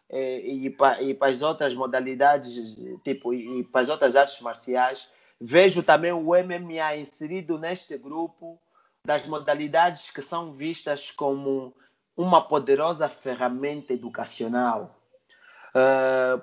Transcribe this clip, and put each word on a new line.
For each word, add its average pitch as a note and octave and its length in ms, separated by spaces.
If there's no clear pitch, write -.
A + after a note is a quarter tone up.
eh, C3 300
e C3+ 300
pa-, C3+ 320
e C3+ 120
para C3+ 180
as B2 100
outras D3+ 320
modalidades, C3 800
tipo, B2 300
e, B2 260
e B2 40
para B2+ 180
as B2+ 80
outras C#3+ 260
artes C#3 240
marciais, B2+ 720
vejo E3+ 420
também E3 300
o E3 200
M F3+ 200
M E3+ 260
A D#3 160
inserido D#3 600
neste E3 400
grupo D#3+ 600
das D3 220
modalidades D3+ 840
que C#3 100
são E3+ 320
vistas D3 580
como C#3 640
uma E3+ 260
poderosa D3+ 680
ferramenta C3 840
educacional. A#2 1040
Ah, C3 680